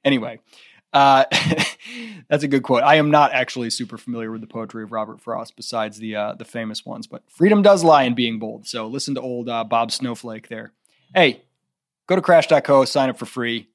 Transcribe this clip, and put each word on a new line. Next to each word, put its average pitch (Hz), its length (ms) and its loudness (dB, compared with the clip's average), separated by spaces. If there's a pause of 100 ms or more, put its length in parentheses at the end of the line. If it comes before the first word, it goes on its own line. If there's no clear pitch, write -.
Anyway, 120 340 -2 (520)
uh, 139 340 6 (520)
<laughs> 226 520 -18
that's 147 140 0
a 147 40 -4
good 135 140 2
quote. 123 220 0
I 147 120 6
am 151 140 2
not 147 220 4
actually 127 400 -4
super 113 260 -10
familiar 113 340 -10
with 113 100 -12
the 107 60 -18
poetry 113 360 -12
of 104 80 -14
Robert 110 300 -8
Frost 117 340 -10
besides 110 420 -8
the, 110 180 -10
uh, 104 200 -4
the 113 100 -16
famous 110 400 -10
ones, 110 220 -14
but - 240 -18
freedom 202 320 4
does 196 200 6
lie 151 200 6
in 123 100 0
being 113 240 -2
bold. 110 300 -12
So 113 180 -8
listen 135 300 -8
to 127 60 -8
old, 123 280 -8
uh, 117 140 -4
Bob 117 280 -2
Snowflake 117 580 -10
there. 110 220 -14 (440)
Hey, 160 260 2 (680)
go 180 80 2
to 185 60 0
crash 165 260 4
dot 147 160 4
co, 135 220 4
sign 135 240 0
up 120 80 -8
for 120 80 -10
free 117 500 -6